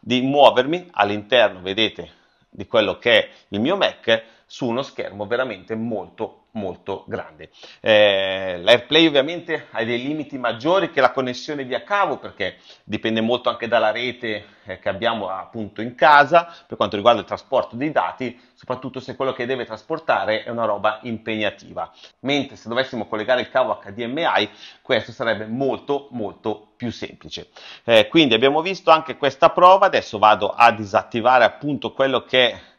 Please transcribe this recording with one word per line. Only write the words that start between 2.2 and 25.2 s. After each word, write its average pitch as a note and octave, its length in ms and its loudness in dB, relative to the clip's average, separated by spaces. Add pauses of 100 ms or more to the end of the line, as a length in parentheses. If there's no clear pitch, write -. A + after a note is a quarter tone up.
di - 160 -16
quello G2+ 320 0
che A#2 200 4
è - 120 -2 (180)
il G2+ 120 -4
mio D#3 160 -2
Mac A2+ 480 -2 (280)
su - 140 -8
uno A#2 160 -4
schermo G2+ 420 -12
veramente A2 500 -6
molto, A2 760 -10
molto F#2+ 560 -10
grande. D#2+ 420 -14 (320)
Eh, G2 800 2
l'AirPlay B2 460 4
ovviamente D#3 640 -2
ha A2 120 -6
dei A#2+ 200 -4
limiti C#3+ 340 -8
maggiori C3 540 -2
che C#3+ 100 -2
la B2+ 100 6
connessione C3+ 540 -6
via B2 180 -6
cavo, F#3+ 360 -2
perché F#2+ 400 -10 (260)
dipende A2 380 -4
molto A#2+ 260 -2
anche A#2 180 -4
dalla A2 240 2
rete, A#2 540 -8 (200)
eh, F#2 140 -14
che - 120 -8
abbiamo G#2 400 -4
appunto G2 500 -12
in A2+ 140 -10
casa D#3 600 4 (120)
per A2+ 100 -14
quanto G#3 200 -2
riguarda A#2 240 4
il F#2 60 -10
trasporto A2+ 500 -4
dei C#3+ 140 -6
dati, A2+ 480 -4 (140)
soprattutto B2+ 480 -10
se B2+ 160 -14
quello C3 160 -4
che B2 140 -8
deve B2 180 -6
trasportare A2 800 -4
è - 60 -10
una A#2 160 -4
roba G#2 340 -2
impegnativa, G#2+ 920 -8 (300)
mentre C3+ 360 -4
se A2 120 -20
dovessimo A#2+ 380 -4
collegare A#2 340 -2
il - 80 -8
cavo A2 340 -2
H G2 80 -18
D G#2+ 140 -10
M B2+ 140 -8
I G#2 320 0 (320)
questo A#2 300 -2
sarebbe A2 340 -4